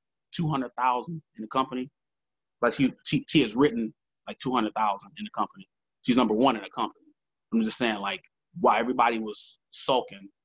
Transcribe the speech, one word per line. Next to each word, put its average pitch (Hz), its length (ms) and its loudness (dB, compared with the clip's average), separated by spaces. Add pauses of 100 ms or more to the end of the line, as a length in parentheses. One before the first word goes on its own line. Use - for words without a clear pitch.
(320)
Two 165 160 -2
hundred 131 300 -4
thousand 127 420 0 (160)
in 107 60 -12
the 110 60 -10
company. 131 420 -4 (720)
Like, 120 120 2
she, 127 180 2 (120)
she, - 240 0
she 147 140 6
has 110 140 0
written, 117 360 2 (360)
like, 107 100 -10
two 131 140 -4
hundred 110 220 0
thousand 101 440 -2
in 104 60 -10
the 107 120 -12
company. 98 320 -6 (380)
She's 120 100 2
number 113 180 4
one 123 220 4
in 101 60 -8
the 95 80 -12
company. - 340 -6 (480)
I'm 113 120 2
just 110 140 -2
saying, 110 220 0
like, 98 220 -6 (380)
while 110 180 4
everybody 120 400 2
was 107 400 -10 (120)
sulking, 98 580 -2 (160)